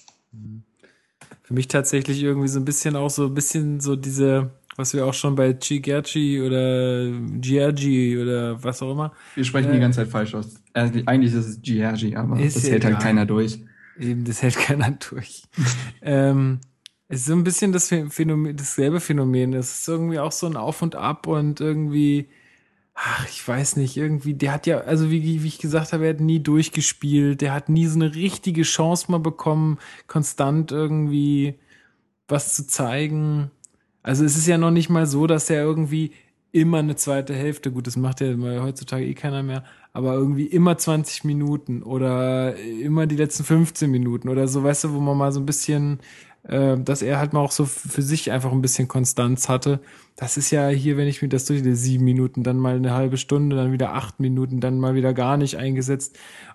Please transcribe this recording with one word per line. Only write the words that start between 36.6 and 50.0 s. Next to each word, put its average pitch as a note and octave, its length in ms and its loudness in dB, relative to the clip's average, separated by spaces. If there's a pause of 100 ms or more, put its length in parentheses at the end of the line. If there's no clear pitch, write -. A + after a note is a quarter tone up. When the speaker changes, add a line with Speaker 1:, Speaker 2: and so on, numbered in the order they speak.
Speaker 1:
eine D3+ 180 0
zweite C#3 380 -2
Hälfte, C#3+ 360 -4
gut, B2 160 -6
das B2 120 -6
macht C3 240 -2
ja C3 120 0
mal B2 280 -4
heutzutage C3 420 -6
eh C3 80 -4
keiner C#3 300 -6
mehr, C3 220 -6 (280)
aber C3 220 -2
irgendwie C#3 320 0
immer F3 320 4
zwanzig D#3 460 -2
Minuten D3 580 -2
oder B2+ 760 -2
immer A#2+ 500 -2
die D3 100 0
letzten D3 280 0
fünfzehn D#3+ 460 2
Minuten B2 400 0
oder C3+ 180 2
so, C3+ 160 0
weißt C#3+ 200 2
du, D3+ 100 -2
wo C#3+ 60 -2
man C#3+ 180 2
mal C#3 120 2
so C#3 100 -2
ein C#3 40 -2
bisschen, D3 560 0 (440)
äh, C3+ 340 2
dass C3 240 -2
er C#3 160 0
halt D3 160 -2
mal D3+ 60 4
auch C#3+ 120 0
so D3+ 120 2
f-, C3+ 40 0 (220)
für C#3+ 100 -2
sich C#3 320 -2
einfach B2+ 180 0
ein C3 120 2
bisschen B2+ 260 0
Konstanz B2+ 640 0
hatte. C3+ 300 0 (360)